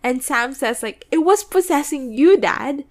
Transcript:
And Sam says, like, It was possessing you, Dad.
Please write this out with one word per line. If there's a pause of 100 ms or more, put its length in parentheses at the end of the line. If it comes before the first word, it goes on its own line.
And
Sam
says,
like,
It
was
possessing
you,
Dad.